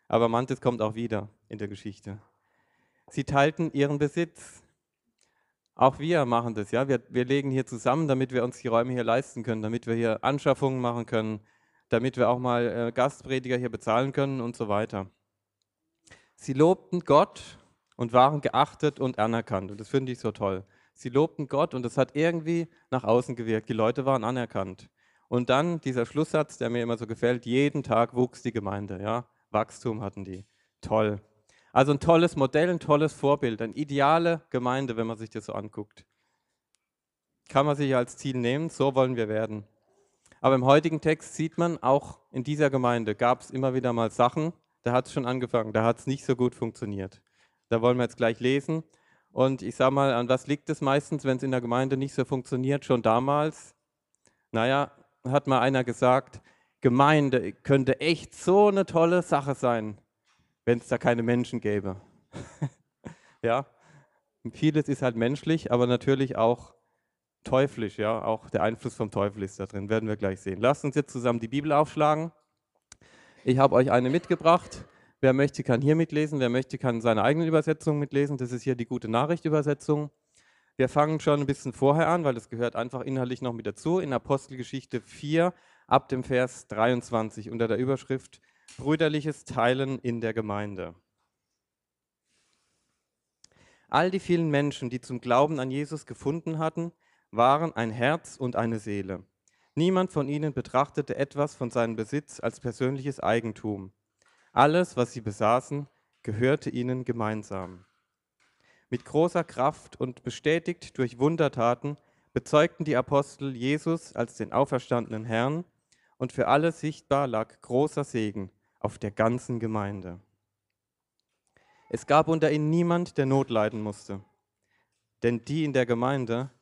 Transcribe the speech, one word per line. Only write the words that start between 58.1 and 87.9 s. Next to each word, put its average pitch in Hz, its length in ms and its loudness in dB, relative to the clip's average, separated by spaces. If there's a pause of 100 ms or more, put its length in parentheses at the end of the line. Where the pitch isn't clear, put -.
so 202 320 4
eine 196 180 2
tolle 170 380 2
Sache 143 320 -2
sein, 110 440 -2 (640)
wenn's 120 220 0
da 123 120 0
keine 120 240 2
Menschen 120 380 0
gäbe. 98 380 -4 (320)
<laughs> - 400 -10 (720)
Ja, 120 240 0 (840)
vieles 151 380 0
ist 143 140 -2
halt 123 120 0
menschlich, 139 560 -2
aber 123 160 2
natürlich 131 500 0
auch 117 360 0 (680)
teuflisch, 127 540 -2
ja, 110 240 -2
auch - 280 -4
der - 140 0
Einfluss 113 320 -4
vom 110 140 -4
Teufel 104 340 -4
ist 95 160 -10
da 98 80 -8
drin, 101 220 -10
werden 110 200 -2
wir 107 80 -4
gleich 95 240 -4
sehen. 95 180 -8
Lasst 127 240 2
uns 143 120 -4
jetzt 147 180 -2
zusammen 120 260 -2
die 113 80 -8
Bibel 143 240 -4
aufschlagen. 151 600 0 (1160)
Ich 127 120 4
habe 135 180 6
euch 131 140 6
eine 123 200 4
mitgebracht. 165 760 0 (360)
Wer 131 100 6
möchte, 135 320 0
kann 120 180 2
hier 147 140 4
mitlesen, 151 460 0
wer 123 80 2
möchte, 127 280 -4
kann 120 220 -2
seine 110 240 2
eigene 151 220 2
Übersetzung 156 540 0
mitlesen. 143 380 -2
Das 123 140 -6
ist 123 120 -6
hier 131 120 0
die 120 100 -4
Gute 117 220 -6
Nachricht 139 380 0
Übersetzung. 151 640 0 (680)
Wir 127 140 2
fangen 151 320 2
schon 147 180 4
ein 143 60 -2
bisschen 135 260 -4
vorher 143 380 4
an, 175 160 2
weil 135 80 2
das 117 160 -10
gehört 117 260 -2
einfach 123 260 -6
inhaltlich 131 400 -4
noch 123 120 -4
mit 113 120 -10
dazu, 160 340 -2
in 156 120 -6
Apostelgeschichte 127 880 -4
vier, 160 540 -2 (320)
ab - 240 2
dem 127 160 -4
Vers 127 420 -2
dreiundzwanzig, 110 800 -2
unter 117 200 -2
der 107 80 0
Überschrift 131 640 -6 (340)